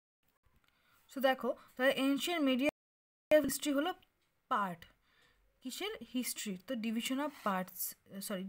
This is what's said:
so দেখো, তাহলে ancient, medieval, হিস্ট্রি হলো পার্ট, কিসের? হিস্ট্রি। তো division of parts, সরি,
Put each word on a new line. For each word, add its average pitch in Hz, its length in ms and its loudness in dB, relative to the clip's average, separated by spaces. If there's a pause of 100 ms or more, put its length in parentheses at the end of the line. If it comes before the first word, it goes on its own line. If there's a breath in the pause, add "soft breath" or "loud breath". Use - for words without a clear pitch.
(1120 soft breath)
so - 80 -10 (100)
দেখো, 262 220 2 (240 loud breath)
তাহলে 254 180 4 (140)
ancient, 302 440 2
medieval, 262 280 2 (680)
হিস্ট্রি - 320 -4
হলো 330 120 0 (640)
পার্ট, 196 280 0 (840 soft breath)
কিসের? 339 300 -8 (220)
হিস্ট্রি। 233 400 -4 (140)
তো 262 40 -4 (140)
division 233 400 -2
of 294 60 -6 (140)
parts, 185 340 -2 (480)
সরি, 190 200 -4